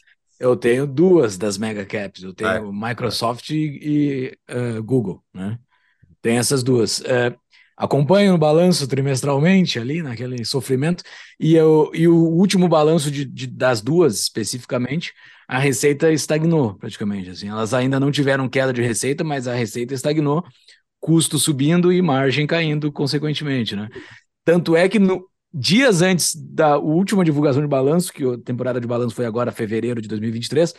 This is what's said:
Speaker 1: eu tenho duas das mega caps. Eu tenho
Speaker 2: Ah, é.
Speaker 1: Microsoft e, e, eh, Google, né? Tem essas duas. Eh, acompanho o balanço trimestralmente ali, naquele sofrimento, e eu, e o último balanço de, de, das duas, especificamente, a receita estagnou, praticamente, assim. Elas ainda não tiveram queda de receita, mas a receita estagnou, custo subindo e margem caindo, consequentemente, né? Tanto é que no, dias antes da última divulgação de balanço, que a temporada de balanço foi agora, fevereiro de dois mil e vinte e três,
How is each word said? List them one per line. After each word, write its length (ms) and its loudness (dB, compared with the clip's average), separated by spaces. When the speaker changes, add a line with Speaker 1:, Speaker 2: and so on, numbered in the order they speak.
Speaker 1:
eu 160 2
tenho 320 0
duas 500 4
das 200 -2
mega 280 -6
caps. 380 -10
Eu 100 -14
tenho 160 -4
Speaker 2:
Ah, 60 0
é. 340 -8
Speaker 1:
Microsoft 640 -6
e, 40 -4
e, 840 -4
eh, 340 -6
Google, 400 -2
né? 280 -8
Tem 160 0
essas 260 0
duas. 400 0
Eh, 320 0
acompanho 580 2
o 40 4
balanço 500 2
trimestralmente 920 2
ali, 240 -6
naquele 440 -8
sofrimento, 580 -2
e 160 2
eu, 400 6
e 140 2
o 80 6
último 540 4
balanço 420 2
de, 140 -6
de, 200 -12
das 360 -2
duas, 380 2
especificamente, 920 -6
a 120 -4
receita 520 2
estagnou, 640 0
praticamente, 560 -8
assim. 180 -12
Elas 260 -4
ainda 260 0
não 120 0
tiveram 380 0
queda 240 0
de 80 -2
receita, 420 -2
mas 240 -6
a 60 -4
receita 400 -6
estagnou, 500 0
custo 380 2
subindo 560 2
e 80 2
margem 440 0
caindo, 460 -2
consequentemente, 840 -4
né? 140 -8
Tanto 320 2
é 140 4
que 100 2
no, 300 2
dias 480 4
antes 340 2
da 420 0
última 460 0
divulgação 380 2
de 60 -2
balanço, 440 0
que 140 -6
a 140 -2
temporada 420 -6
de 60 -6
balanço 280 -4
foi 100 -4
agora, 260 -2
fevereiro 500 -4
de 80 -10
dois 100 -6
mil 100 -4
e 40 -4
vinte 140 -8
e 20 -12
três, 300 2